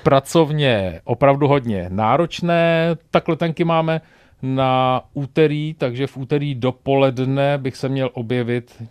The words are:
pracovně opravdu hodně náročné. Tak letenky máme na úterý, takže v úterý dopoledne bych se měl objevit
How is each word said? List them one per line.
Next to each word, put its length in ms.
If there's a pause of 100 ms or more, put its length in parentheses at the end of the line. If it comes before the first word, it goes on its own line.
pracovně 1040
opravdu 440
hodně 400
náročné. 1080 (140)
Tak 180
letenky 360
máme 360 (420)
na 600 (100)
úterý, 600
takže 320
v 100
úterý 380
dopoledne 1040
bych 180
se 120
měl 240
objevit 800